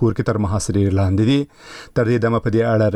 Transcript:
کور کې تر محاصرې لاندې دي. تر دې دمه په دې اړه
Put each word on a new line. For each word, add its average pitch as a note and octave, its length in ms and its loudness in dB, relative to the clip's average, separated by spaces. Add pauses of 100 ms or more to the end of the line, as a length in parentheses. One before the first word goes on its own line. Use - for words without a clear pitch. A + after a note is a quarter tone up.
کور A2+ 100 2
کې A#2+ 180 -2
تر G#2+ 140 -2
محاصرې G2 560 0
لاندې G2 300 2
دي. C#3+ 100 2 (560)
تر B2 80 2
دې A#2+ 120 2 (100)
دمه A2+ 200 -2
په G#2+ 80 0
دې A2+ 60 4 (120)
اړه A2 220 4